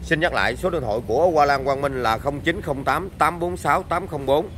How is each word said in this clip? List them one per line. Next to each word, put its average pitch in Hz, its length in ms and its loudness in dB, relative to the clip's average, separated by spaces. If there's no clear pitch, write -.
Xin 156 160 0
nhắc 160 140 2
lại 113 220 0
số 180 140 -2
điện 160 120 -2
thoại 113 260 0
của 147 240 4
Hoa 151 140 6
Lan 139 200 2
Quang 135 160 0
Minh 135 220 -2
là 113 140 2
không 139 240 -4
chín - 200 -2
không 139 220 -4
tám 151 340 -2
tám 160 220 2
bốn 175 180 -2
sáu 165 260 0
tám 175 240 -4
không 139 180 -6
bốn. 143 320 2